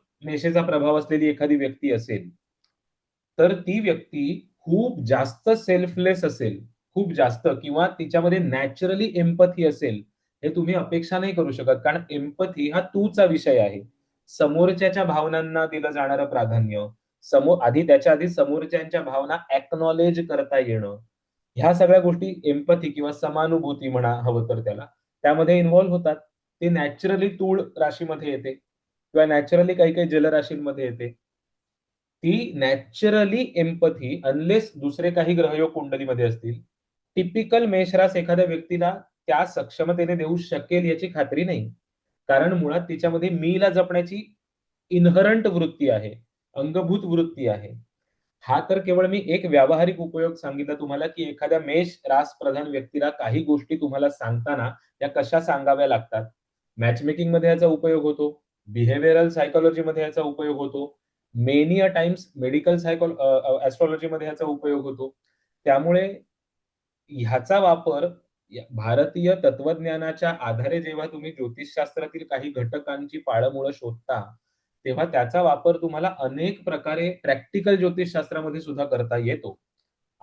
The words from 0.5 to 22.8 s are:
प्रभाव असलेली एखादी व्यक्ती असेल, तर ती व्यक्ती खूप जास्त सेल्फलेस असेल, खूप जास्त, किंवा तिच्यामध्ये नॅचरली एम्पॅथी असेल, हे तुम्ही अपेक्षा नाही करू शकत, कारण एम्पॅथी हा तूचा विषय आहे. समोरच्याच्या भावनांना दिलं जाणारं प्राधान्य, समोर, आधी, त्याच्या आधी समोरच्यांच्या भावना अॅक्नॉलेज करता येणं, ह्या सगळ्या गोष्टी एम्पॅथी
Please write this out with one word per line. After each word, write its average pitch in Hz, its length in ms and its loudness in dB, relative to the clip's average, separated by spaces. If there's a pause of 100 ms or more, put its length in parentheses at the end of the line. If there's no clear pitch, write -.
प्रभाव 151 380 2
असलेली 151 280 0
एखादी 147 280 2
व्यक्ती 139 360 -2
असेल, 104 500 -6 (960)
तर 180 160 6
ती 180 240 -4
व्यक्ती 165 680 -4 (120)
खूप 196 460 0
जास्त 127 440 0
सेल्फलेस 180 760 0
असेल, 120 400 -4 (280)
खूप 185 180 -2
जास्त, 165 360 0
किंवा 143 400 -2
तिच्यामध्ये 175 500 0
नॅचरली 180 800 -2
एम्पॅथी 175 500 2
असेल, 131 380 -2 (400)
हे 151 120 -4
तुम्ही 175 180 -2
अपेक्षा 170 460 -4
नाही 190 160 -4
करू 156 160 -2
शकत, 127 320 0
कारण 160 260 0
एम्पॅथी 147 600 -6
हा 180 100 0
तूचा 202 440 0
विषय 156 340 2
आहे. 101 220 0 (460)
समोरच्याच्या 180 760 2
भावनांना 160 600 0
दिलं 156 260 -4
जाणारं 139 340 0
प्राधान्य, 110 640 -2 (340)
समोर, 147 400 4
आधी, 135 260 2
त्याच्या 190 240 6
आधी 156 160 2
समोरच्यांच्या 160 720 -2
भावना 139 360 -4 (120)
अॅक्नॉलेज 165 800 0
करता 143 300 0
येणं, 107 380 -4 (580)
ह्या 156 180 4
सगळ्या 180 260 8
गोष्टी 175 440 0
एम्पॅथी 151 480 0